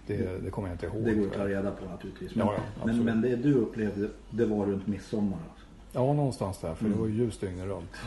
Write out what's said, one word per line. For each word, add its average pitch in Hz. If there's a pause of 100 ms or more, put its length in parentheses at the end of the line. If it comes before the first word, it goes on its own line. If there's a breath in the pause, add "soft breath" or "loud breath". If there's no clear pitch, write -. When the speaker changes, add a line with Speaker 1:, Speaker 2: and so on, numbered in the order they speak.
Speaker 1:
Det, 104
Speaker 2:
Det, 92
Speaker 1:
det 95
kommer 98
jag 87
inte 82
ihåg, 110
Speaker 2:
det 113
går -
Speaker 1:
tror 107
jag. 95
Speaker 2:
att 98
ta 101
reda 98
på 90
naturligtvis. 92
Men, 107
Speaker 1:
Ja, 104
ja, 98 (200)
Speaker 2:
men, 113
Speaker 1:
absolut. 117
Speaker 2:
men 113
det 123
du 139
upplevde, 107 (200)
det 113
var 107
runt 98
midsommar, 101 (140)
alltså? - (260)
Speaker 1:
Ja, 135
någonstans 123
där. 82
För 110
Speaker 2:
Mm. 104
Speaker 1:
det 110
var 110
ju 107
ljus 113
dygnet 92
runt. 92 (160)